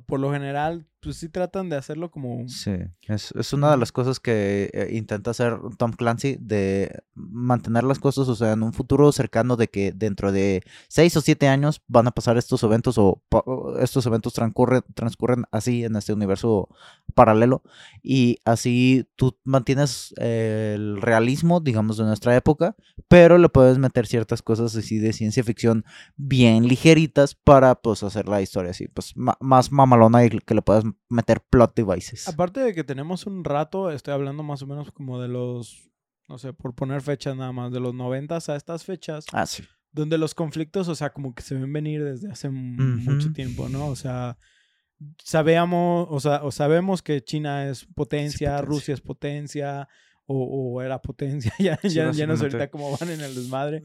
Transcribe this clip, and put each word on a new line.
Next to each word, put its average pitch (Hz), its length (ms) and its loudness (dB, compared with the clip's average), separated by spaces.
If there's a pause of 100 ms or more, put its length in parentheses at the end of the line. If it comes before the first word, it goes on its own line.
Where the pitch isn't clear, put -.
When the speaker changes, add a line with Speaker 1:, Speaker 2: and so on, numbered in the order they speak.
Speaker 1:
por 139 120 -4
lo 139 120 -2
general, 143 540 -6 (160)
pues 147 160 -12
sí 170 120 -14
tratan 180 400 -6
de 151 60 -6
hacerlo 156 340 -8
como 123 400 -10
Speaker 2:
Sí, 113 220 -8 (360)
es, 107 260 -6
es - 200 -8
una 143 140 2
de 151 60 6
Speaker 1:
Ujú. 135 80 2
Speaker 2:
las 117 100 -2
cosas 127 280 -2
que, 101 540 -2
eh, 101 200 -6
intenta 110 380 -6
hacer 120 220 -2 (240)
Tom 117 140 0
Clancy, 120 480 -2
de 98 640 -2 (100)
mantener 120 720 -2
las 135 160 0
cosas, 135 280 0
o 123 80 0
sea, 110 180 0
en 110 100 -2
un 110 100 -4
futuro 135 380 4
cercano, 123 440 0
de 113 120 2
que 98 240 -2
dentro 98 400 -2
de 98 320 0 (240)
seis 170 280 4
o 156 60 2
siete 143 260 2
años 139 400 0
van 120 200 6
a 123 40 -2
pasar 117 260 0
estos - 260 -2
eventos 117 340 2
o 101 320 4
pa-, 110 160 2
o 127 320 -8
estos 127 300 0
eventos 113 260 -2
transcurren, 120 480 2 (140)
transcurren 117 560 -2
así 120 320 -2
en 110 120 -4
este 104 180 -4
universo 101 560 0 (440)
paralelo, 117 480 4 (400)
y 127 440 2
así 123 720 2
tú 131 280 0
mantienes, 135 760 -2
eh, 110 560 -2
el 104 260 -6
realismo, 123 580 2
digamos, 110 380 0
de 113 80 0
nuestra 107 300 2
época, 156 400 2 (340)
pero 175 280 10
le 170 120 8
puedes 131 280 6
meter 127 300 0
ciertas 117 340 -2
cosas 113 340 -2
así 110 220 -4
de 110 160 0
ciencia 107 300 -2
ficción 113 420 0 (300)
bien 123 520 4
ligeritas 147 680 4
para, 131 400 8
pues, 110 260 -2
hacer 101 260 -4
la 101 140 0
historia 92 300 -4
así, - 160 -10
pues, - 280 -12
ma-, 123 240 -2
más 131 320 4
mamalona 120 540 6
y 117 40 6
que 101 260 -4
le 104 80 0
puedas 107 200 4 (260)
meter 113 320 0
plot 117 340 4
devices. 98 500 -4
Speaker 1:
Aparte 180 360 -4
de 240 120 -2
que 160 120 -6
tenemos 143 400 -8
un 190 180 -10
rato, 160 480 -4
estoy 143 220 -10
hablando 139 300 -8
más 143 180 -10
o 135 60 -14
menos 143 260 -12
como 127 280 -12
de 123 60 -8
los, 123 640 -10 (380)
no 135 80 -16
sé, 127 160 -16
por 127 200 -12
poner 135 280 -6
fechas 139 340 -6
nada 131 160 -10
más, 123 220 -8
de 123 80 -6
los 123 120 -6
noventas 135 540 -8
a 147 80 -6
estas 156 300 -12
fechas, 160 480 -12
Speaker 2:
Ah, - 120 -4
sí. - 180 -12 (280)
Speaker 1:
donde 151 260 -4
los 156 160 -2
conflictos, 160 540 -6
o 165 80 -6
sea, 143 160 -6
como 131 240 -12
que - 80 -20
se 139 120 -10
ven 135 180 -6
venir 151 280 -6
desde 147 300 -10
hace - 160 -10
m-, 127 280 -8 (260)
Speaker 2:
Ujú. 127 100 -2
Speaker 1:
mucho 147 220 -2
tiempo, 127 340 -8
¿no? 135 200 -6
O 139 100 -6
sea, 123 400 -8 (840)
sabíamos, 175 840 2
o 147 100 -4
sea, 143 240 -2
o 143 80 -6
sabemos 170 500 0
que 147 220 -4
China 143 460 -6
es 131 160 -10
potencia, 147 520 -6
Speaker 2:
Sí, 151 80 -6
potencia. 143 160 -2
Speaker 1:
Rusia 143 320 -4
es 123 80 -10
potencia, 143 840 -10 (400)
o, 131 460 -4
o 127 80 -6
era 131 200 -6
potencia, 139 540 -8
<laughs> - 40 -8
ya, 170 220 0
Speaker 2:
Sí, 208 80 -2
Speaker 1:
ya, 160 220 0
ya 151 140 -2
no 156 100 -2
sé 147 100 0
Speaker 2:
básicamente. 139 120 -4
Speaker 1:
ahorita 143 140 -6
cómo 143 260 -8
van 170 120 -6
en 160 120 -8
el 135 140 -12
desmadre. 135 500 -8